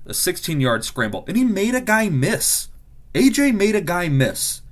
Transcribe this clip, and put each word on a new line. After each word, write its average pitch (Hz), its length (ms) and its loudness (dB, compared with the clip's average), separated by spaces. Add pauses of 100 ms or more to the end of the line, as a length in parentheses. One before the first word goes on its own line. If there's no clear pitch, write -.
a - 80 -12
sixteen-yard 135 720 0
scramble, 113 420 -4
and 180 80 -6
he 247 80 4
made 220 320 0
a 247 60 0
guy 220 260 2
miss. 165 640 0 (440)
A 254 160 4
J 277 220 2
made 208 240 2
a 208 60 2
guy 175 260 -2
miss. - 540 0 (100)